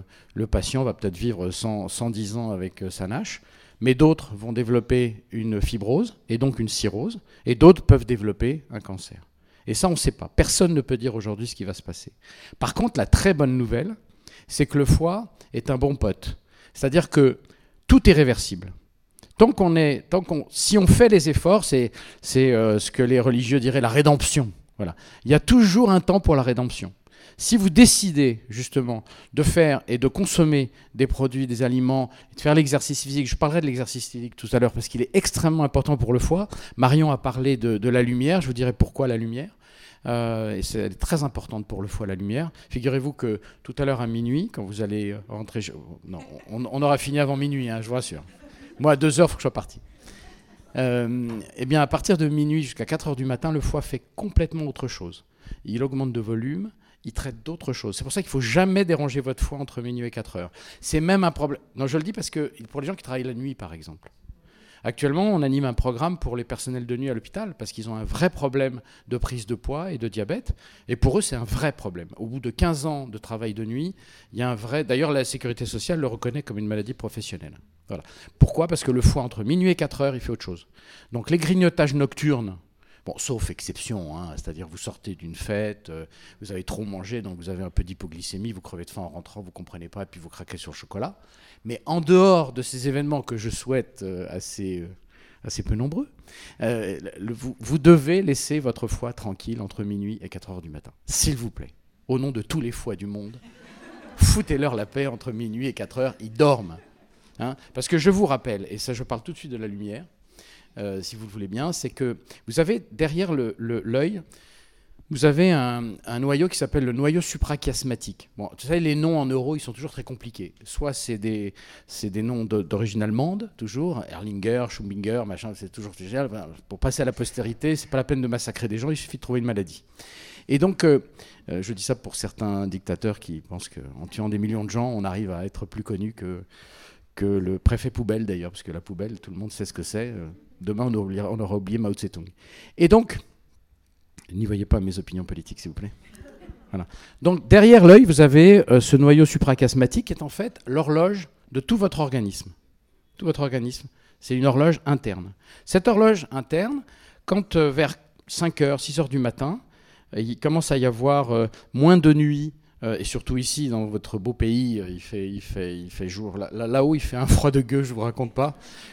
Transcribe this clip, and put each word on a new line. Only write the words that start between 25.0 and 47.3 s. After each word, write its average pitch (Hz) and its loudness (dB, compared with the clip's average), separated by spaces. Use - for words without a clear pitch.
Il 117 4
y - 8
a 151 8
toujours 226 6
un 190 6
temps 180 2
pour 170 4
la 135 4
rédemption. 120 -4
Si - 0
vous 190 4
décidez 147 6
justement 120 -6
de 151 0
faire 151 4
et 120 0
de 123 2
consommer 151 2
des 127 2
produits, 131 -2
des 120 -2
aliments, 127 0
et - -20
de - -16
faire 151 4
l'exercice 143 2
physique, 139 -2
je - -2
parlerai 160 0
de 156 -2
l'exercice 123 -6
physique 120 -12
tout 113 -12
à 127 4
l'heure 120 4
parce - -6
qu'il 120 -4
est 110 -2
extrêmement 156 2
important 143 0
pour 117 0
le 127 4
foie. 185 0
Marion 147 4
a 131 0
parlé 131 -2
de, 110 0
de 113 0
la 123 4
lumière, 127 2
je 131 -4
vous 127 -4
dirai 123 -2
pourquoi - 0
la 117 0
lumière. 117 -8
Euh, 113 -2
et 98 -4
c'est, - -4
elle 101 -4
est - -14
très - -2
importante 107 -8
pour 101 -10
le 101 -8
foie, 107 -8
la 98 -6
lumière. 110 -6
Figurez-vous 135 -4
que 107 -4
tout 131 -14
à 143 0
l'heure 131 -2
à 120 -4
minuit, 120 -2
quand 113 -10
vous 101 -8
allez, 104 -4
euh, 104 -10
rentrer, 107 -10
je, 98 -10
non, 87 -12
on, 117 -8
on 135 -6
aura 143 2
fini 139 -4
avant 139 0